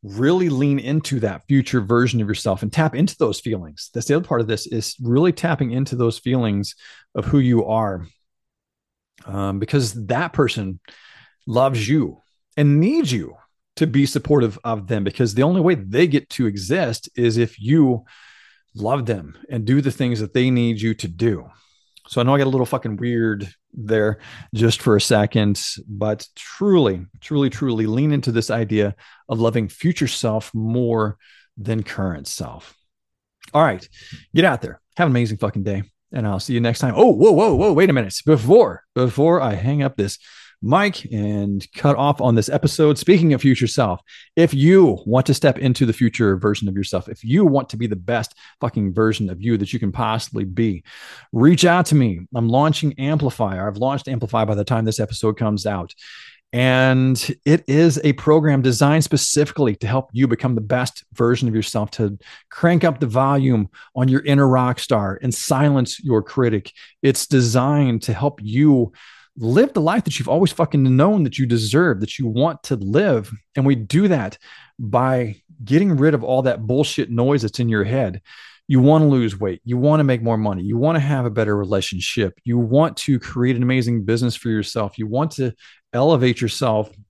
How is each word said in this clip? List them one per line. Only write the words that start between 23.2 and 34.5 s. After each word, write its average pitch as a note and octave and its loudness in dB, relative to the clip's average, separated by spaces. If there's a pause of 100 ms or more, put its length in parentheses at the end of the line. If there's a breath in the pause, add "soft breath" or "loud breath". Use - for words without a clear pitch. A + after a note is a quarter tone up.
there G#2+ 0 (360 loud breath)
just A2 2
for A2 4
a G2+ 4
second, G#2 2 (240)
but G#2+ -6
truly, C3+ 0 (160)
truly, C#3 -2
truly A2+ -2
lean C3+ 0
into C3 -2
this A2+ 0
idea G#2+ 0 (340 soft breath)
of A2+ -4
loving A2+ 0
future D#3+ -2
self A2 -4
more A2+ -2 (400 soft breath)
than A2 -4
current E3+ -6
self. - -14 (800)
All D3+ 4
right, A2 -2 (480 loud breath)
get E3 4
out C3 0